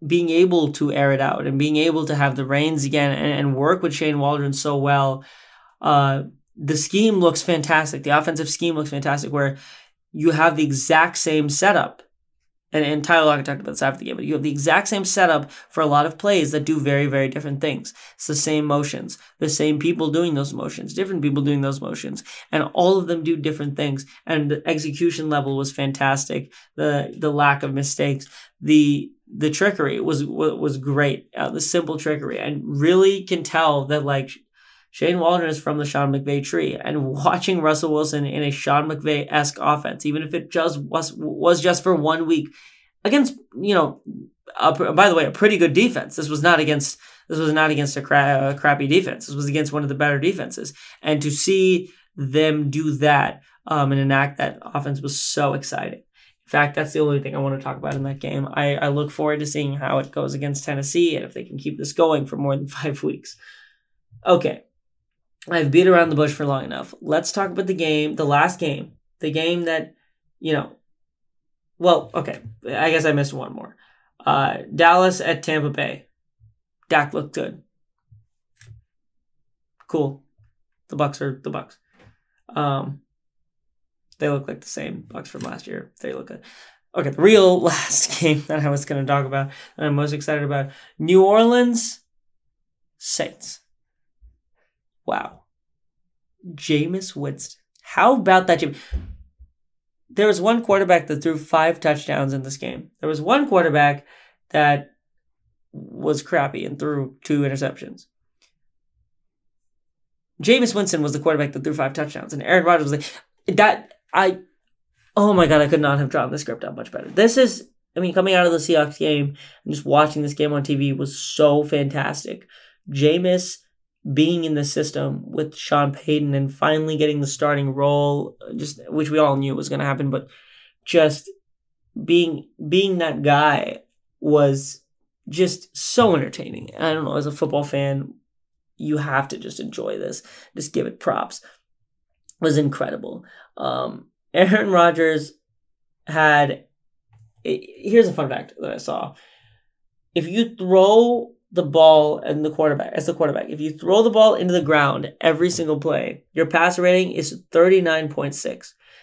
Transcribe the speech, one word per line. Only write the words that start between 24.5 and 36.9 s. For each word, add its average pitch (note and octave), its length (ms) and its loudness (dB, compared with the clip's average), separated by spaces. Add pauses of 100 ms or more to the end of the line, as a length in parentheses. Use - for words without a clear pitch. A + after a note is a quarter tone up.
the D3 180 -4
execution D#3 600 -2
level C#3 280 -2
was C3+ 160 -4
fantastic. C#3 800 -2 (240)
The, D3 420 -2
the D3+ 140 -2
lack C#3+ 300 2
of C#3 120 -4
mistakes, C#3 520 -4 (340)
the, D3 500 4 (220)
the D3+ 180 -2
trickery D3+ 500 0
was, D3 240 -2
wa-, D#3 300 -2
was D3 220 -4
great. C#3 600 -2
Uh, - 140 -4
the D3+ 100 -6
simple D#3 380 -2
trickery, D3 400 -6
and D3 260 -6
really F#3 600 4
can F#3 180 -4
tell D3+ 440 2
that, D3 180 -2
like, C#3 260 -2 (600)
Shane F3 280 0
Waldron E3+ 280 2
is D3+ 120 -4
from D3 180 -4
the D3 60 -2
Sean C#3+ 280 -2
McVay C#3+ 300 -2
tree, D#3 320 -4
and D3 320 -4